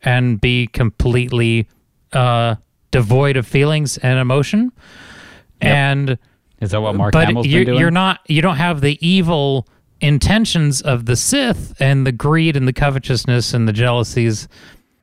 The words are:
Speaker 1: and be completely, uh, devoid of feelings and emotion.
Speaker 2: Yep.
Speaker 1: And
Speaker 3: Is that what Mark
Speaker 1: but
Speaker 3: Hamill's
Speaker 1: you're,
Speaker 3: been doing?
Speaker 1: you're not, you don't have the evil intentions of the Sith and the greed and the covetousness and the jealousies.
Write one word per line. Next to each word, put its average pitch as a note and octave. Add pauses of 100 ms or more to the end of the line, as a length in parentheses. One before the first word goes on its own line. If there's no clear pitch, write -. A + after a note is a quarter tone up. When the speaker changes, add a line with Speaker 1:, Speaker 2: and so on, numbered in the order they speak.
Speaker 1:
and B2
be B2
completely, A#2+ (460)
uh, A#2+ (360)
devoid C3
of A#2+
feelings D3+
and B2+
emotion. C#3+ (920)
Speaker 2:
Yep. D3
Speaker 1:
And C#3 (440)
Speaker 3:
Is G2+
that G#2+
what G#2+
Mark G2+
Speaker 1:
but E3
Speaker 3:
Hamill's A#2+
Speaker 1:
you're, D#3+
Speaker 3:
been F#3
doing? B2
Speaker 1:
you're E3
not, F#3
you D#3
don't F3
have E3
the D3 (100)
evil D#3+ (340)
intentions D3+
of A#2+
the A#2+
Sith -
and C#3
the C3+
greed D#3
and C3
the B2+
covetousness C3
and A#2
the G#2+
jealousies. A#2 (560)